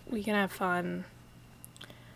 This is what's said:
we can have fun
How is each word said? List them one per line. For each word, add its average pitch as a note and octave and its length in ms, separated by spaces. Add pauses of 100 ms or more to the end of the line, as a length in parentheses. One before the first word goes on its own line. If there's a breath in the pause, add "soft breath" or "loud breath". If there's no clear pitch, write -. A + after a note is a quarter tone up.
we A3 140
can G#3 140
have G3 160
fun F3+ 540 (1080 loud breath)